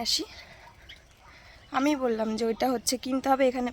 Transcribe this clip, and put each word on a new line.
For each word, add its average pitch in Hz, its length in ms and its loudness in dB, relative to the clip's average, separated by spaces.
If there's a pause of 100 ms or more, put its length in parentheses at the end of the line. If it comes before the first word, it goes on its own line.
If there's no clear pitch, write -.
আসি। 302 200 0 (1500)
আমি 277 140 4 (140)
বললাম 220 240 0 (100)
যে 233 120 -2
ওইটা 233 240 0
হচ্ছে 233 200 -2 (100)
কিনতে 262 280 -2
হবে, 269 180 6
এখানে 247 220 -2